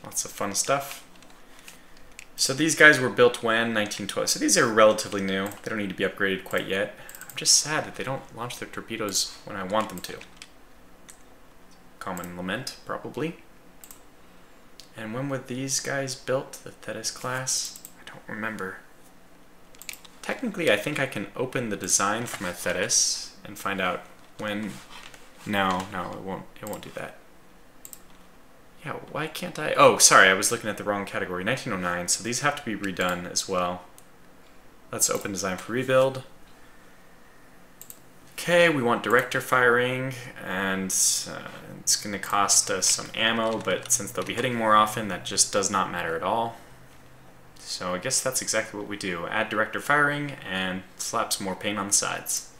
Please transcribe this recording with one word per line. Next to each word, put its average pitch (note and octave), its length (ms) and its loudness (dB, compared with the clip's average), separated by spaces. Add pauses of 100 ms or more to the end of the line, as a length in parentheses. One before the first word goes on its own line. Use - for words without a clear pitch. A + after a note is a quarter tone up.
Lots - 200 -6
of - 60 -10
fun G2+ 240 -6
stuff. - 500 -2 (1300)
So - 180 0
these D3+ 220 2
guys D3+ 240 10
were B2 100 2
built A#2+ 320 6
when? A2+ 300 2
Nineteen G#2 340 -2
twelve. G#2+ 220 -2
So - 100 0
these D4 180 2
are B2+ 160 4
relatively G#2+ 480 6
new. F#2+ 260 -2
They - 220 -8
don't A2+ 100 -4
need G2+ 100 -2
to F#2 80 -8
be G2 80 0
upgraded F#2+ 400 0
quite G2+ 240 -4
yet. G2 260 -2 (340)
I'm - 60 -16
just - 220 4
sad C#3+ 300 0
that G2 100 -12
they G2+ 80 -6
don't C3+ 320 -8
launch A#2+ 240 -8
their G#2+ 80 -8
torpedoes G#2 760 -4
when G#2 120 -10
I F#2+ 80 -6
want G#2 240 0
them F2+ 100 -10
to. - 200 -10 (1800)
Common F2 380 -8
lament, F#2+ 400 -6 (100)
probably. C#3+ 520 -6 (1600)
And A2 160 -8
when C3+ 160 -4
were C3+ 100 -2
these C3+ 420 -4
guys C3+ 340 -4
built? - 480 -4
The - 80 -14
Thetis A2 400 -8
class? - 680 -4 (200)
I - 80 -18
don't - 200 -18
remember. G#2+ 480 -6 (1500)
Technically, F3+ 480 -2
I G#2 60 6
think D3 240 -2
I C3+ 60 0
can G#2 280 -6
open B2 360 -4
the G2 60 -2
design G2+ 500 0
for - 180 -8
my F2+ 80 -4
Thetis - 840 0 (100)
and G#2 140 -12
find G2 220 -2
out F2+ 220 -2 (360)
when. G#2+ 320 -4 (720)
No, F#2+ 480 2
no, F#2+ 200 -6
it - 80 -10
won't, F#2+ 240 -8 (180)
it G#2+ 60 -8
won't G2+ 140 -6
do - 120 -14
that. - 220 -10 (1700)
Yeah, C#3+ 120 -6 (160)
why D#3 160 -6
can't - 300 -8
I? D#3 200 -2
Oh, C3 180 10
sorry, G#2 320 10
I F#2+ 60 8
was G2+ 180 2
looking A#2 160 -2
at G2 80 -4
the G2 80 -10
wrong G2+ 220 -2
category. F#2 360 -4
Nineteen A#2+ 300 -2
oh F#2+ 60 -2
nine, F2 280 -2
so - 160 0
these A#2+ 180 -4
have C#3+ 220 2
to - 20 -16
be G#2+ 120 -4
redone F2+ 540 -2
as - 180 -4
well. F2+ 360 -2 (1080)
Let's - 160 0
open - 240 -4
design F#2 240 -4
for - 160 -10
rebuild. C3 500 2 (2000)
Okay, E3+ 340 6
we C#3+ 140 2
want A#2 200 2
director B2 380 4
firing, B2+ 720 4 (320)
and, F#2+ 500 -2 (360)
uh, - 180 -10 (320)
it's - 160 2
gonna G#2 220 -6
cost - 520 2
us F#2+ 140 0
some - 300 2
ammo, A2+ 420 2
but F#2 340 -2
since G2+ 200 0
they'll F#2+ 120 -4
be F#2 120 -6
hitting A#2+ 200 0
more A2 200 4
often, G#2+ 340 4
that F2+ 160 -6
just - 260 2
does F#2+ 200 2
not F#2+ 200 0
matter E2+ 240 -4
at E2 80 -4
all. A2+ 340 0 (1040)
So - 360 -6
I F#2 40 -4
guess B2+ 220 0
that's C3 220 -2
exactly A2 360 -2
what G2+ 100 -8
we G2+ 100 -6
do. F2 300 -4
Add G#2+ 200 0
director G#2+ 320 0
firing C#3+ 520 2 (140)
and F#2 360 -2 (160)
slap - 340 -2
some G2 140 -4
more F#2 100 -4
paint G#2 220 -4
on G2+ 80 -4
the - 80 0
sides. - 640 -2